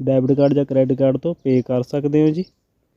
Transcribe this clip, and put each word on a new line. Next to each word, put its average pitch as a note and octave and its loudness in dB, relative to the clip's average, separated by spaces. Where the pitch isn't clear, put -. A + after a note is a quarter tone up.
ਡੈਬਿਟ C3 2
ਕਾਰਡ C#3+ 4
ਜਾਂ C#3 0
ਕ੍ਰੈਡਿਟ C3 0
ਕਾਰਡ C3+ 0
ਤੋਂ E3+ -6
ਪੇ B2+ 2
ਕਰ B2 -4
ਸਕਦੇ D3 -2
ਹੋ D#3 4
ਜੀ। E3+ -4